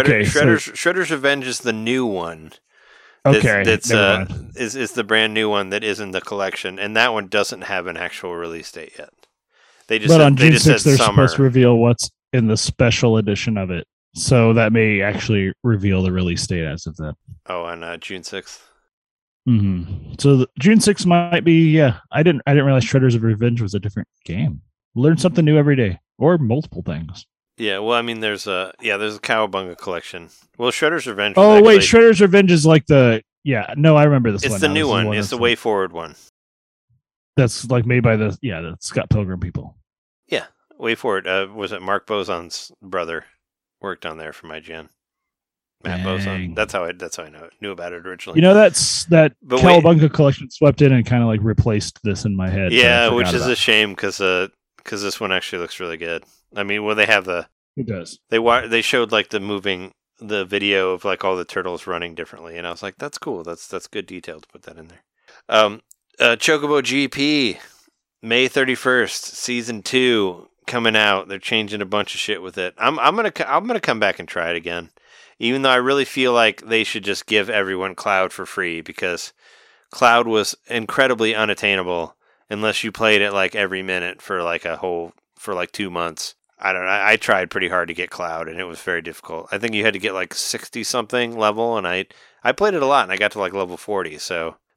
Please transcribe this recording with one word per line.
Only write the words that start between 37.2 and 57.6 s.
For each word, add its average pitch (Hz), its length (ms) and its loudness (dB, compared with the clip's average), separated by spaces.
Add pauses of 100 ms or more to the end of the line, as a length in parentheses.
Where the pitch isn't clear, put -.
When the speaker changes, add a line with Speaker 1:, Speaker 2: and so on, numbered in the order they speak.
Speaker 1:
That's, 117 320 0
like, 123 160 0
made 123 160 0
by 113 140 2
the, 107 260 -2
yeah, 92 200 -8
the 82 180 -12
Scott - 320 -6
Pilgrim 92 280 -2
people. - 380 -12 (500)
Speaker 2:
Yeah, - 180 -6 (340)
WayForward. 110 480 -4
Uh, 98 260 -4
was 101 180 -8
it 92 120 -12
Mark 95 240 -4
Bozon's 92 640 -8 (100)
brother 87 440 -8 (540)
worked 90 280 -12
on 80 100 -12
there 78 160 -16
from 82 180 -20
I 78 80 -14
G 80 140 -20
N? 80 160 -18 (920)
Matt 90 200 -8
Speaker 1:
Dang. - 40 -6
Speaker 2:
Bozon. 95 480 -6
That's 104 180 -4
how 92 120 -4
I, 87 80 -8
that's 90 240 -14
how 85 60 -14
I 78 60 -18
know 78 140 -20
it. 85 180 -20
Knew 104 80 -10
about 87 240 -12
it 87 140 -14
originally. 92 300 -6
Speaker 1:
You 156 40 4
know, 190 140 8
that's, - 500 4
that 160 280 4 (100)
Speaker 2:
But 127 180 0
wait 175 220 8
Speaker 1:
Cowabunga 160 280 6
collection 139 380 2
swept - 320 2
in 139 100 6
and 120 140 4
kinda, 120 220 0
like, 107 160 0
replaced 107 600 0
this 101 220 -4
in 104 100 -2
my 92 140 -2
head, 92 220 -2
so 113 80 4
I - 20 6
Speaker 2:
Yeah, 120 240 4
Speaker 1:
forgot 117 100 2
Speaker 2:
which 123 120 0
is 127 80 0
Speaker 1:
about 123 140 -2
Speaker 2:
a - 20 2
Speaker 1:
it. 113 80 0
Speaker 2:
shame 107 360 2
'cause, 98 240 -6
uh, 92 280 0 (360)
'cause 101 200 -10
this 98 160 -8
one 101 120 -4
actually 92 280 -6
looks 85 200 -10
really 85 180 -10
good. 85 260 -10 (320)
I 101 80 -6
mean, 104 200 -4
well, 107 120 -4
they 107 100 4
have 101 200 4
the 87 220 -6 (280)